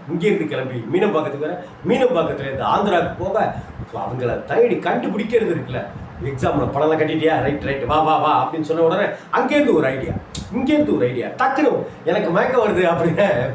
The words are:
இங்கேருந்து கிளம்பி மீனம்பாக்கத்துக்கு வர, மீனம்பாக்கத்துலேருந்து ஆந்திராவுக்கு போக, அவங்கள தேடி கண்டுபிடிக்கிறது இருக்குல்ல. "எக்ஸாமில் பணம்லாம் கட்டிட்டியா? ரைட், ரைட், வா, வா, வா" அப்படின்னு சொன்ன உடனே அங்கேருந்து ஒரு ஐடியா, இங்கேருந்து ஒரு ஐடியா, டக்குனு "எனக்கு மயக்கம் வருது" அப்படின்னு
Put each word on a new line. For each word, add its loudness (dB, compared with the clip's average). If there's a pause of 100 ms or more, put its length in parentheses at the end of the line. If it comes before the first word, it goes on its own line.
(140)
இங்கேருந்து 0
கிளம்பி -6
மீனம்பாக்கத்துக்கு 0
வர, -6 (240)
மீனம்பாக்கத்துலேருந்து 0
ஆந்திராவுக்கு 2
போக, 0 (420)
அவங்கள -4
தேடி 4
கண்டுபிடிக்கிறது 0
இருக்குல்ல. -4 (400)
"எக்ஸாமில் 0
பணம்லாம் 2
கட்டிட்டியா? 2
ரைட், -2
ரைட், -4
வா, 2
வா, 4
வா" 2 (100)
அப்படின்னு -4
சொன்ன 0
உடனே 4 (260)
அங்கேருந்து 2
ஒரு 4
ஐடியா, -4 (420)
இங்கேருந்து 2
ஒரு 2
ஐடியா, -2
டக்குனு 0 (220)
"எனக்கு 0
மயக்கம் 2
வருது" 2
அப்படின்னு 2